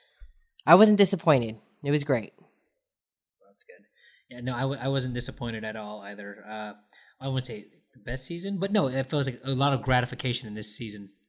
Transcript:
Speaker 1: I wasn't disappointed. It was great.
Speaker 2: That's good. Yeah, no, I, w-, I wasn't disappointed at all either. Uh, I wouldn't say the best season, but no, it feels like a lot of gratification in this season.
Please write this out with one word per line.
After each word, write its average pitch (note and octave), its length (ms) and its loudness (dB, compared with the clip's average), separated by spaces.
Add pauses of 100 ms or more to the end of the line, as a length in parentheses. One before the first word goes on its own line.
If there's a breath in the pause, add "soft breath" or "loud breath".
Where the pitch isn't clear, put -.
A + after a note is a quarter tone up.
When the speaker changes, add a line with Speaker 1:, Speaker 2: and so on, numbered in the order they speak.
(640 loud breath)
Speaker 1:
I D#3+ 100 8
wasn't G#3+ 240 8
disappointed. C#3 580 4 (260)
It C#3+ 80 0
was D3 120 2
great. B2+ 300 -2 (1120)
Speaker 2:
That's G2+ 160 -18
good. G#2 200 -20 (460 soft breath)
Yeah, B2 120 -14
no, B2 140 -4
I, B2 60 -2
w-, C3+ 180 -2
I B2 100 -4
wasn't B2+ 260 -2
disappointed A#2 480 -6
at G#2+ 120 -6
all G#2 260 -10
either. G2+ 460 -12
Uh, G#2+ 260 -10 (460 soft breath)
I C3+ 80 -8
wouldn't C3 200 -2
say G#2+ 180 -10 (280)
the - 60 -20
best - 260 -6
season, F#3 340 -4
but G3 120 -2
no, F3+ 160 4
it C3 220 -2
feels D3 160 0
like B2 180 -6
a C3+ 80 -4
lot C#3 220 2
of A2+ 80 0
gratification B2 680 0
in G#2 60 -10
this G#2+ 240 -4
season. G#2 320 -8 (200)